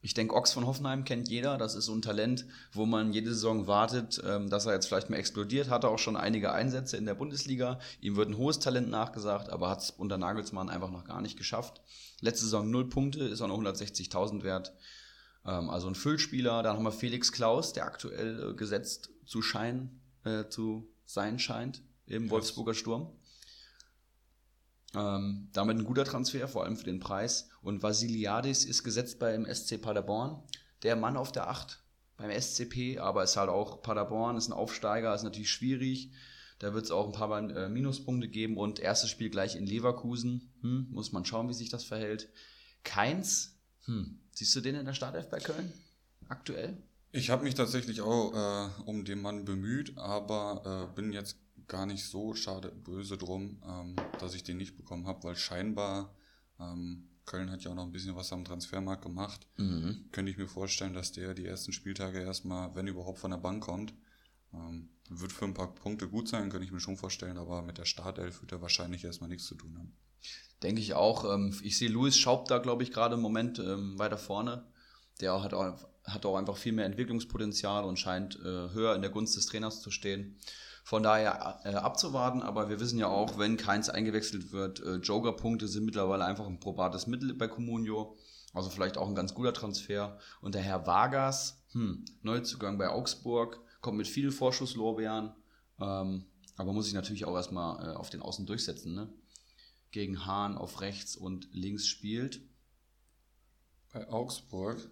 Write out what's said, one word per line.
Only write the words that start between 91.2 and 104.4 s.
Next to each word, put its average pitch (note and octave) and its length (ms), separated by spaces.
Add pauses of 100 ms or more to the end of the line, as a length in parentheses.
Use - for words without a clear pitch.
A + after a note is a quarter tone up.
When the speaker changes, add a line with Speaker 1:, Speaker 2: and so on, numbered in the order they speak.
Speaker 1:
hm, G#2+ 320 (180)
Neuzugang A2+ 560
bei F#2+ 100
Augsburg, A#2 720 (200)
kommt G#2+ 180
mit G2+ 100
vielen C#3 240
Vorschusslorbeeren, A2 1000 (440)
ähm, F#2+ 480 (300)
aber F#2+ 160
muss G#2 140
sich G2+ 80
natürlich G2 300
auch F2 100
erstmal, E2+ 580
äh, - 20
auf - 160
den F2 120
Außen F#2+ 240
durchsetzen, F#2 480
ne? G#2+ 180 (800)
Gegen F#2+ 360
Hahn G2+ 300
auf - 240
rechts G2+ 360
und F#2 360
links G2 340
spielt. A#2+ 540 (1500)
Speaker 2:
Bei A2 160
Augsburg? A2+ 720 (140)